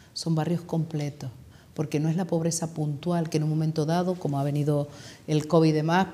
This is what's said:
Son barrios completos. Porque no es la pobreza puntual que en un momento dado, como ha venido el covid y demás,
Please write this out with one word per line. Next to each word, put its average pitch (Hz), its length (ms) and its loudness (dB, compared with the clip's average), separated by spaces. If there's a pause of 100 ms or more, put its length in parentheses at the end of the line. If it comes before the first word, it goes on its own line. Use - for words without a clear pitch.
(120)
Son - 220 -2
barrios 165 280 0
completos. 147 680 -4 (460)
Porque 151 240 -2
no 156 80 2
es 160 80 0
la 190 80 0
pobreza 165 500 -2
puntual 156 540 -2
que 160 80 -2
en 156 80 2
un 151 60 0
momento 156 360 0
dado, 180 300 0
como 143 240 -2
ha - 40 0
venido 147 440 0 (400)
el 151 180 2
covid 160 220 6
y 156 40 4
demás, 165 420 2